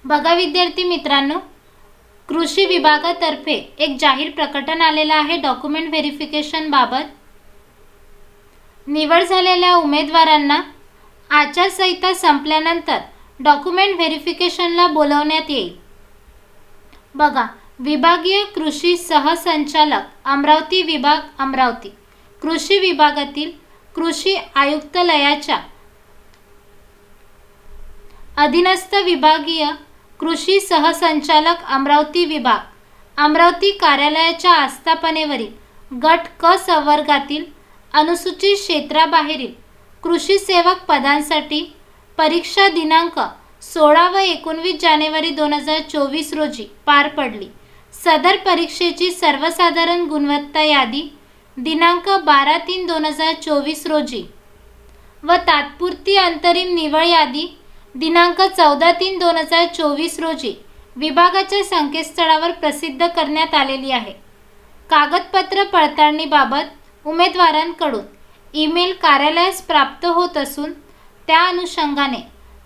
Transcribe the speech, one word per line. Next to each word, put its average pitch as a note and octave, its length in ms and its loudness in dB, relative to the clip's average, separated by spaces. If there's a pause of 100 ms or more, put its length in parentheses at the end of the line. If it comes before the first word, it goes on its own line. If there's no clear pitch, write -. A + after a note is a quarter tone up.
बघा D4 300 2
विद्यार्थी F4 500 0
मित्रांनो, C#4+ 540 -2 (880)
कृषी E4 380 0
विभागातर्फे D#4+ 880 0 (240)
एक C#4+ 220 -2
जाहीर D4 300 0
प्रकटन D#4 520 -6
आलेलं D#4 320 2
आहे D4+ 220 0
डॉक्युमेंट D4 520 -4
व्हेरिफिकेशनबाबत. D4 1160 -2 (1800)
निवड D#4 360 2
झालेल्या F4+ 540 2
उमेदवारांना D4+ 840 2 (720)
आचारसंहिता F4+ 840 0
संपल्यानंतर D#4 840 0 (420)
डॉक्युमेंट F4+ 560 0
व्हेरिफिकेशनला E4+ 880 -2
बोलवण्यात D4+ 640 0
येईल. G#3 240 -6 (1400)
बघा, C4+ 320 2 (320)
विभागीय E4 640 2 (120)
कृषी D#4 420 -2
सहसंचालक D4+ 1040 0 (220)
अमरावती D4+ 580 2
विभाग, D4+ 360 0 (200)
अमरावती C4 500 -2 (540)
कृषी D#4+ 360 -2
विभागातील D4 720 0 (440)
कृषी E4 420 -2 (180)
आयुक्तालयाच्या D4 1040 0 (2750)
अधीनस्थ F4 600 0
विभागीय D#4 680 0 (540)
कृषी E4 400 -2
सहसंचालक E4 1040 0
अमरावती D4 580 0
विभाग, B3+ 340 0 (600)
अमरावती E4+ 520 4
कार्यालयाच्या E4 840 2
आस्थापनेवरील D#4 1400 -2
गट D#4+ 320 2 (120)
क E4+ 180 6
संवर्गातील D4 840 0 (480)
अनुसूचित F4 640 0
क्षेत्राबाहेरील D4+ 960 -2 (500)
कृषी F4 360 0
सेवक F#4 500 2
पदांसाठी D4+ 720 0 (580)
परीक्षा E4+ 500 2
दिनांक D#4+ 500 0 (440)
सोळा D#4+ 460 4
व F4+ 100 -2
एकोणवीस E4 600 -4
जानेवारी D#4 500 0
दोन D4+ 220 -2
हजार D4 300 -2
चोवीस D4+ 520 -4
रोजी D4+ 320 -6 (200)
पार C#4+ 220 4
पडली. A3+ 400 -8 (460)
सदर E4+ 420 2
परीक्षेची F4 760 -2
सर्वसाधारण E4+ 960 0
गुणवत्ता D4 560 -2
यादी C#4 400 0 (540)
दिनांक E4+ 520 0 (160)
बारा D4 340 4
तीन F4+ 280 -6
दोन D#4+ 180 -2
हजार D#4 300 -2
चोवीस D4+ 520 -4
रोजी B3 380 -4 (960)
व E4 140 2 (100)
तात्पुरती F4 680 -2
अंतरिम F4+ 580 0
निवड D#4 300 0
यादी D#4+ 420 0 (480)
दिनांक E4+ 540 2
चौदा E4 440 4
तीन F#4 260 -4
दोन E4+ 180 2
हजार E4 300 0
चोवीस D#4+ 540 -4
रोजी D#4 320 -6 (440)
विभागाच्या E4+ 680 0
संकेतस्थळावर D#4+ 880 0
प्रसिद्ध D4+ 540 -4
करण्यात D#4+ 480 -2
आलेली C4+ 360 -2
आहे. G#3+ 220 -4 (800)
कागदपत्र F#4 720 0
पडताळणीबाबत D4+ 1400 0
उमेदवारांकडून E4 960 0 (520)
ईमेल E4 380 0 (100)
कार्यालयास D#4+ 600 2
प्राप्त C#4+ 440 -2
होत F4 300 0
असून D4 360 -6 (560)
त्या D#4+ 140 4
अनुषंगाने D4+ 800 -2 (460)